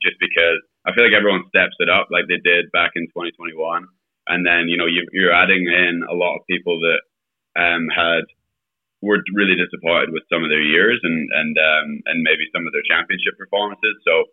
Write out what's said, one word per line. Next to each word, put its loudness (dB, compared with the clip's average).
just -2
because 0
I -4
feel 6
like 4
everyone 2
steps 2
it 0
up 0
like 0
they -2
did 2
back 0
in -4
twenty -8
twenty-one. -6
And -2
then, 2
you 0
know, 0
you, 0
you're 2
adding 4
in 2
a -6
lot -2
of -14
people -2
that, 0
um, 0
had, 0
were 2
really 2
disappointed -2
with -8
some 0
of -2
their 0
years 2
and, -2
and, -2
um, 0
and -2
maybe 0
some -6
of -8
their -4
championship -2
performances. -4
So, 4